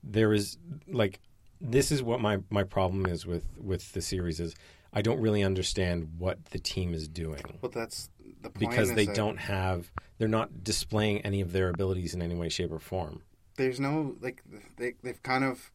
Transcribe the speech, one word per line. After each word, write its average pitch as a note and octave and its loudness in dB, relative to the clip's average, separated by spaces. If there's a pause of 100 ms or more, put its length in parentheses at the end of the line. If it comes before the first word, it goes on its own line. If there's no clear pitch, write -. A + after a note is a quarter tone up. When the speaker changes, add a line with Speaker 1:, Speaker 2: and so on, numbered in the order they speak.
Speaker 1:
There G#2+ 4
is, G#2 2 (320)
like, A#2 0 (400)
this B2+ 4
is C#3 2
what A#2 0
my, G#2 4 (100)
my G2+ 2
problem F#2+ 0
is F2 -2
with, E2+ -4 (140)
with F#2 -4
the F#2+ -4
series F2 -2
is E2+ -4 (400)
I G#2+ 0
don't A2+ 2
really G#2 4
understand F2+ 2 (100)
what F2+ -2
the - -8
team F2+ -2
is D#2 -4
doing. D#2+ -6
Speaker 2:
Well, B2 -4
that's - -8 (340)
the - -12
point - 0
Speaker 1:
Because A#2 4
Speaker 2:
is A2+ 2
Speaker 1:
they G#2 6
Speaker 2:
that G2+ -2
Speaker 1:
don't G#2+ 0
have, F#2 -2 (240)
they're A2 0
not A2 0
displaying G#2+ 2
any G2 0
of F2 -2
their F#2 4
abilities F2+ 0
in F2+ -2
any E2+ -2
way, E2+ -2
shape, E2 -2
or D#2+ -6
form. E2 -6 (340)
Speaker 2:
There's C3 2
no, C#3 0
like, B2 -8 (360)
they, A#2+ -4
they've B2+ -8
kind C3 2
of C3 -4